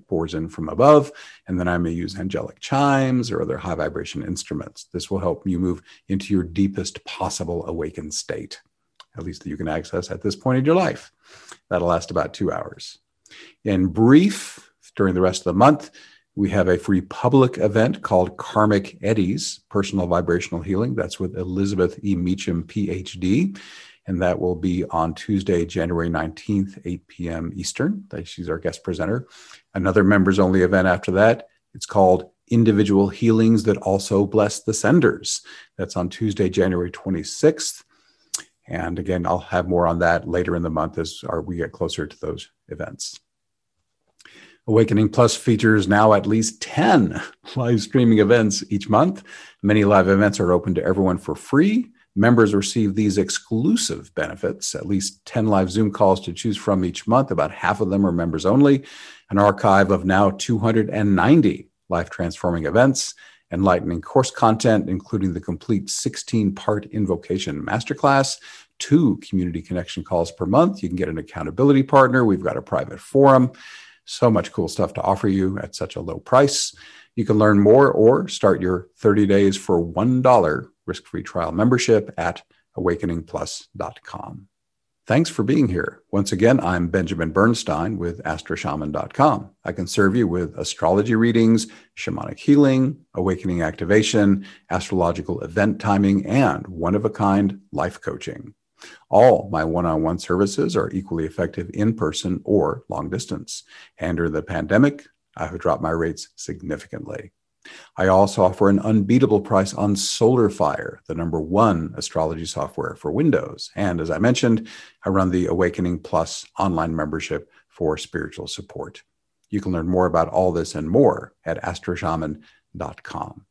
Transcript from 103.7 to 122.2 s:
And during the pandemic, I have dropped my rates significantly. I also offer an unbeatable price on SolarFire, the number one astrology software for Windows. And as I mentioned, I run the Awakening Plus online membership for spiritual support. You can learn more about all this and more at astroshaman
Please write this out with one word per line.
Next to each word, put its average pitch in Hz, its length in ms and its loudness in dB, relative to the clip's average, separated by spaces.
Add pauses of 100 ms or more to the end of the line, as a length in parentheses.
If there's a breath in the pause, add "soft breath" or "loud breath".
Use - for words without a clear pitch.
And 85 200 -4
during 82 160 -2
the 78 100 -4
pandemic, 98 640 0 (280)
I 80 120 -6
have 82 100 -10
dropped 85 240 -2
my 82 80 -4
rates 82 460 -4
significantly. - 960 -12 (640 loud breath)
I 95 100 0
also 98 360 4
offer 92 260 2
an 98 100 4
unbeatable 110 640 2
price 98 320 0
on 101 220 -2
SolarFire, 107 1000 0 (100)
the 80 80 -8
number 82 240 -4
one 85 580 0
astrology 80 480 -4
software 76 500 -8
for 76 160 -8
Windows. 123 640 -2
And 90 260 -2
as 80 100 -4
I 76 60 -2
mentioned, 113 500 2 (380 loud breath)
I 98 40 -2
run 95 220 0
the 90 160 0
Awakening 90 520 -2
Plus - 460 -6 (140)
online 82 360 -2
membership 78 560 -6 (160 soft breath)
for 78 300 -4
spiritual 76 500 -10
support. - 560 -14 (460)
You 104 120 -4
can 95 100 -6
learn 85 160 -4
more 90 180 2
about 82 240 0
all 92 220 0
this 82 240 -4
and 78 140 -6
more 104 440 2 (120)
at 82 160 -6
astroshaman 80 800 -6 (340 soft breath)